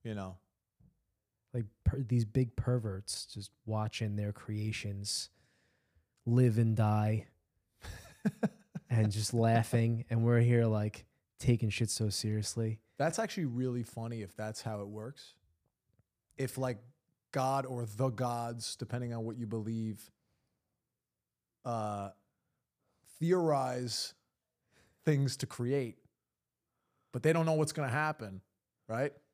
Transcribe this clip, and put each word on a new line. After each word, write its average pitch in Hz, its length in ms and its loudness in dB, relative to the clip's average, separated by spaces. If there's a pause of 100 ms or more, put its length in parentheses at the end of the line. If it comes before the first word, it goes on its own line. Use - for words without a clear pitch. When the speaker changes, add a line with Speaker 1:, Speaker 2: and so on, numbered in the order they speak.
Speaker 1:
you 113 100 -6
know. 92 240 -8 (1120)
Speaker 2:
Like, 117 140 -2 (180)
per-, - 180 2
these 120 220 4
big 117 320 0
perverts 107 720 -2
just - 240 -12 (160)
watching 107 500 -2
their 104 160 -2
creations 104 960 -6 (960)
live 117 340 6
and 113 180 4
die 107 500 2 (960)
<laughs> - 680 -4
and 110 200 4
just 104 240 -2
laughing. 117 760 4
And 113 140 2
we're 120 160 6
here, 120 260 6
like, 107 380 0 (360)
taking 117 300 4
shit 107 200 0
so 107 200 0
seriously. 110 680 -2 (200)
Speaker 1:
That's 165 200 0
actually 202 280 -2
really 123 360 -2
funny 113 400 -8
if 92 140 -12
that's 110 260 -8
how 107 200 -6
it 101 60 -10
works. 107 460 -12 (1000)
If, 131 220 -6
like, 127 200 -4 (540)
God 135 340 0
or 120 200 -6
the 117 240 0
gods, 120 680 -4
depending 120 380 -6
on 113 100 -6
what 113 120 -6
you 117 100 -6
believe, 110 640 -4 (1500)
uh, 104 460 -4 (1080)
theorize 143 960 0 (920)
things 139 340 2
to 127 80 -4
create, 123 500 -4 (1160)
but 127 100 -8
they 156 100 4
don't 165 140 2
know 160 80 2
what's 156 180 0
gonna 143 160 -2
happen, 120 520 -4 (480)
right? 131 240 -2 (220)